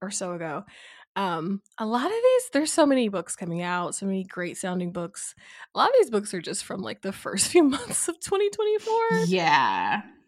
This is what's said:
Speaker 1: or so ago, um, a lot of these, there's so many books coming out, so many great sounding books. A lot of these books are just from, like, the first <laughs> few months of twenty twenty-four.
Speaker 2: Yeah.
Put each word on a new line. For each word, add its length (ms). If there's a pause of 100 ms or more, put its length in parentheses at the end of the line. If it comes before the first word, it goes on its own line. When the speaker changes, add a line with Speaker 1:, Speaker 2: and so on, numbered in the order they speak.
Speaker 1:
or 100
so 220
ago, 320 (500)
um, 460 (160)
a 80
lot 220
of 40
these, 420
there's 200
so 140
many 200
books 280
coming 260
out, 320
so 140
many 160
great 340
sounding 340
books. 440 (400)
A 20
lot 120
of 100
these 100
books 240
are 80
just 220
from, 180
like, 220
the 100
first 340
<laughs> 40
few 120
months 440
of 120
twenty 300
twenty-four. 800
Speaker 2:
Yeah. 760 (260)